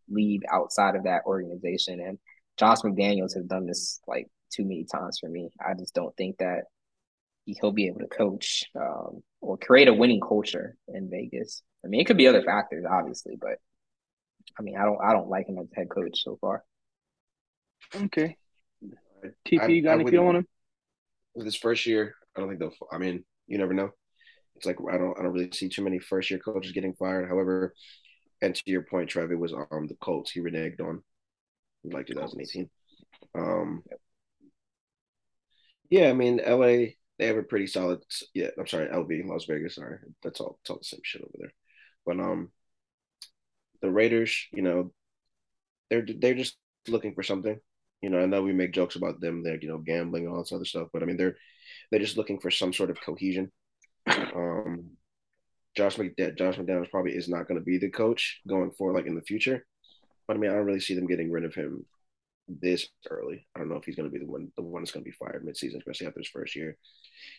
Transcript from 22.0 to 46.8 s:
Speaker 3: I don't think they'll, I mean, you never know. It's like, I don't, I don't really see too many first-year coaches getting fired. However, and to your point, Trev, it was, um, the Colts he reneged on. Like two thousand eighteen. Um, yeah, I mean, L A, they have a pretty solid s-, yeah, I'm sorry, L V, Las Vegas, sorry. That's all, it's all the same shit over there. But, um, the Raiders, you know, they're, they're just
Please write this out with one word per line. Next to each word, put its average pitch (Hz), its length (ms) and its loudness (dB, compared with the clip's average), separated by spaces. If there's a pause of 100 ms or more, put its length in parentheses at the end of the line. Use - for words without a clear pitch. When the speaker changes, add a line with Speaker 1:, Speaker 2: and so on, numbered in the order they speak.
Speaker 3:
I 92 40 -4
don't 95 80 -4
think 95 120 -8
they'll, 78 140 -4 (160)
I 78 80 -6
mean, 90 260 -4 (220)
you 104 120 -2
never 92 140 2
know. 98 180 0 (640)
It's - 100 -12
like, 90 100 0 (140)
I 90 80 2
don't, 92 200 0
I 92 40 -4
don't 90 100 0
really 90 200 -2
see 95 160 -4
too 101 140 -6
many 95 160 -2
first-year 95 420 -4
coaches 95 320 -6
getting 95 220 -4
fired. 92 340 -2
However, 92 460 0 (680)
and 90 120 0
to - 120 -6
your 92 160 0
point, 87 260 -2
Trev, 85 220 -4
it 85 80 0
was, 85 140 -2
um, 78 340 -6
the - 140 -12
Colts 80 320 -4
he 87 80 -6
reneged 82 400 -4
on. 85 220 -8 (800)
Like 73 220 -8
two - 80 -10
thousand 69 280 -8
eighteen. - 260 -8 (640)
Um, - 480 -2 (2000)
yeah, 170 220 8
I - 20 6
mean, 123 280 4
L 127 240 4
A, 120 320 4 (220)
they 110 80 2
have 110 100 2
a 110 60 0
pretty 98 260 -2
solid 90 320 -2 (100)
s-, - 140 -8 (100)
yeah, 87 140 -2 (100)
I'm - 80 -8
sorry, 80 240 -2
L 85 140 -2
V, 78 200 -4
Las 85 220 -8
Vegas, 78 300 -6
sorry. - 220 -12 (240)
That's - 180 -8
all, - 200 -10
it's - 100 -12
all - 80 -10
the - 60 -16
same - 200 -14
shit - 180 -10
over - 160 -16
there. - 140 -14 (520)
But, 87 160 -2
um, 90 300 -4 (1300)
the 98 100 -2
Raiders, 113 640 2
you 101 80 -6
know, 90 320 0 (960)
they're, 117 180 0
they're 120 280 2
just 123 240 -4 (280)